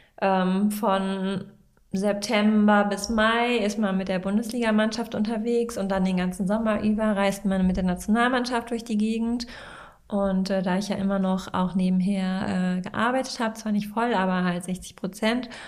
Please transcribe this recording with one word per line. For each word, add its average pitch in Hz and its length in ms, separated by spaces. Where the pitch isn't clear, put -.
ähm, 190 500
von 196 720
September 208 960
bis 202 240
Mai 233 480
ist 214 220
man 190 180
mit 190 120
der 185 100
Bundesligamannschaft 220 960
unterwegs 226 640
und 196 120
dann 190 160
den 185 120
ganzen 180 280
Sommer 214 380
über 214 320
reist 196 300
man 190 200
mit 185 120
der 190 80
Nationalmannschaft 233 840
durch 226 120
die 220 140
Gegend. 226 500
Und, 196 420
äh, 190 140
da 185 140
ich 202 120
ja 196 80
immer 196 220
noch 185 340
auch 185 220
nebenher, 185 1040
äh, - 20
gearbeitet 254 580
hab, 220 180
zwar 214 140
nicht 208 180
voll, 233 260
aber 185 280
halt 175 200
sechzig - 320
Prozent, 226 540